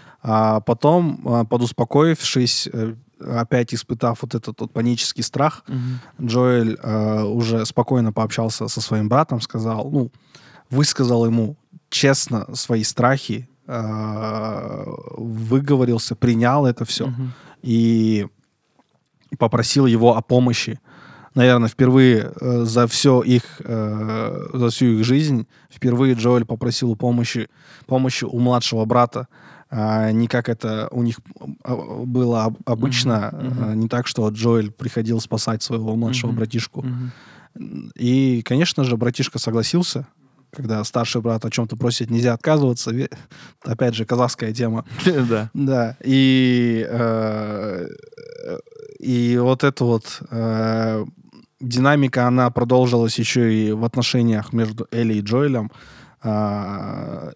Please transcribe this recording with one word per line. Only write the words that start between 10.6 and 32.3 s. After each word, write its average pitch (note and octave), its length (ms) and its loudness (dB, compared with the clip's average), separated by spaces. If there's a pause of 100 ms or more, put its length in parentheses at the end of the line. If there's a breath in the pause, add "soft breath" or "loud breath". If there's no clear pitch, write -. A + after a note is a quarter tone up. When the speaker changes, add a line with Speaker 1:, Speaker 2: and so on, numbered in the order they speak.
Speaker 1:
высказал B2 560 2
ему A2+ 300 0 (340)
честно - 640 0
свои A2+ 280 -2
страхи, B2 640 -2 (200)
э, G#2+ 1160 -6 (340)
выговорился, A#2+ 1000 0
принял A#2+ 500 4
это A#2+ 200 0
все - 220 -4
Speaker 2:
Мгм. B2+ 240 -6 (300 loud breath)
Speaker 1:
и A2+ 640 2 (1120)
попросил A#2+ 480 2
его A#2 300 6
о A2+ 60 0
помощи. B2 580 0 (560 loud breath)
Наверное, B2 340 6
впервые, B2+ 600 6 (100)
э, B2 240 0
за A#2 220 4
все B2+ 360 4
их, B2 200 4 (220)
э, A2 880 -4
за A#2+ 160 2
всю B2+ 160 2 (140)
их A2 60 2
жизнь, C3+ 420 2 (240 soft breath)
впервые B2+ 420 2
Джоэль A#2+ 320 2
попросил A#2 500 -2
помощи, A#2+ 520 -2 (400 loud breath)
помощи C3 380 0
у A#2+ 140 -4
младшего A#2+ 460 0
брата. A#2+ 420 2 (480 loud breath)
А, A2 360 0
не A2+ 160 2
как B2 220 -2
это A2 420 -6
у A#2+ 100 -2
них, A#2 140 0 (480)
а, B2 120 -6 (300)
было A#2+ 400 0